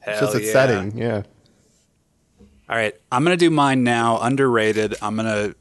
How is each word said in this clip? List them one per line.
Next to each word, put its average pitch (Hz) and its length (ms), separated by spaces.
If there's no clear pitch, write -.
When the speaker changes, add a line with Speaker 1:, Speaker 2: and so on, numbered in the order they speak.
Speaker 1:
it's 107 120
Speaker 2:
Hell 107 140
Speaker 1:
just - 20
a 107 80
Speaker 2:
yeah. 110 80
Speaker 1:
setting, 110 460
yeah. 117 240
Speaker 2:
All - 80
right, 110 200
I'm 127 120
gonna 180 140
do 170 140
mine 139 320
now, 117 360
underrated. 110 800
I'm 107 160
gonna, 107 460